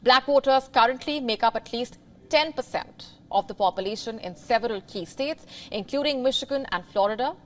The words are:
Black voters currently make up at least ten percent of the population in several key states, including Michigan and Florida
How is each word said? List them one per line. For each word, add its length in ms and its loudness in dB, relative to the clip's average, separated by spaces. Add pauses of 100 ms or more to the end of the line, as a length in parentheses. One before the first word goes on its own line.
Black 240 6
voters 480 4
currently 460 2
make 240 -2
up 120 2
at 160 -8
least 280 -6 (300)
ten 220 2
percent 580 -8 (220)
of 160 0
the 60 -10
population 640 -2
in 180 -10
several 520 -2
key 180 -8
states, 400 -6 (260)
including 520 -2
Michigan 480 -2
and 120 -4
Florida 520 0 (100)